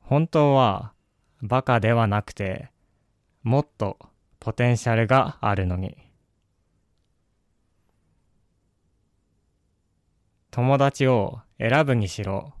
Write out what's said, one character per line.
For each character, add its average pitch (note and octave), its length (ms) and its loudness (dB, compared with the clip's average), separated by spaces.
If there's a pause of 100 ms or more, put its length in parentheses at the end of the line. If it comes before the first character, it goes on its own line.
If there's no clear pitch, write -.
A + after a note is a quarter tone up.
本 D3+ 260 0
当 D3 280 2
は A2+ 400 0 (480)
バ B2 200 -2
カ A#2+ 180 2
で A2 120 2
は A2+ 160 2
な G#2 140 0
く - 100 -14
て、 G2 380 -10 (720)
も B2 180 0
っ - 80 -4 (100)
と G2+ 200 -6 (420)
ポ - 120 -6
テ B2 180 0
ン A#2 80 2
シ - 100 -4
ャ A#2 80 2
ル A2+ 100 2
が C3 360 2
あ G#2 120 0
る F#2+ 120 -2
の F2+ 100 -2
に。 F#2 200 -8 (4000)
友 C3 280 0
達 C#3 280 2
を A#2+ 340 0 (180)
選 C3 260 2
ぶ C#3 100 0
に G#2+ 140 -2
し - 160 -8
ろ G2 360 -8